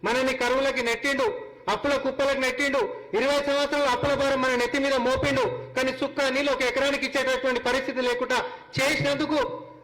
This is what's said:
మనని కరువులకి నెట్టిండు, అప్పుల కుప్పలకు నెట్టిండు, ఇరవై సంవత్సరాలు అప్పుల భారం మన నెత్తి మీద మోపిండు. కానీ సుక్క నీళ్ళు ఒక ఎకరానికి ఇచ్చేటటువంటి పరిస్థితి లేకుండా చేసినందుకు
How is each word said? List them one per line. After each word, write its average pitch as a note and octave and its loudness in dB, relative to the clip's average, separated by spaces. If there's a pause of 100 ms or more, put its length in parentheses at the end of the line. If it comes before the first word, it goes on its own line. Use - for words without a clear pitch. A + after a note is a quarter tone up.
మనని B3+ 0
కరువులకి B3+ 0
నెట్టిండు, B3+ 0 (280)
అప్పుల C4 0
కుప్పలకు C4+ 0
నెట్టిండు, C4+ 0 (360)
ఇరవై C4 2
సంవత్సరాలు C#4+ 2
అప్పుల C4+ 2
భారం C4+ 2
మన B3+ 2
నెత్తి A#3+ 2
మీద C4+ 2
మోపిండు. C4 2 (340)
కానీ C4 0
సుక్క C#4 -2
నీళ్ళు C#4 0
ఒక B3 0
ఎకరానికి C4+ 0
ఇచ్చేటటువంటి B3+ 0
పరిస్థితి C4 -2
లేకుండా B3 0 (360)
చేసినందుకు C#4+ 0 (200)